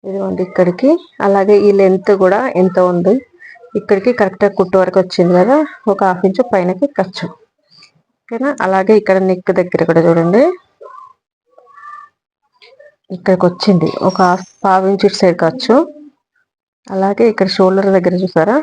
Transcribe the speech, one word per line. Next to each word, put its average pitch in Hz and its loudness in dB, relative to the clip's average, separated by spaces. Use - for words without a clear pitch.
ఇదిగోండి 190 -6
ఇక్కడికి. 180 -2
అలాగే 196 2
ఈ - 6
లెంత్ 190 2
కూడా 190 2
ఎంత 185 0
ఉంది 175 0
ఇక్కడికి 196 0
కరెక్ట్‌గా 190 0
కుట్టు 185 0
వరకు 185 0
వచ్చింది 180 0
కదా, 226 2
ఒక 196 -2
హాఫ్ 180 -4
ఇంచు 190 -2
పైనకి 185 -2
ఖర్చు. 185 -6
ఓకేనా? 254 -4
అలాగే 190 0
ఇక్కడ 190 0
నెక్ 185 -2
దగ్గర 175 -2
కూడా 165 2
చూడండి 170 2
ఇక్కడికి 180 0
వచ్చింది 175 0
ఒక 185 -6
హాఫ్, 185 -2
పావు 190 2
ఇంచు 196 0
ఇటు - -4
సైడ్ 180 2
ఖర్చు. 214 0
అలాగే 196 -2
ఇక్కడ 196 -2
షోల్డర్ 190 2
దగ్గర 180 0
చూసారా 180 0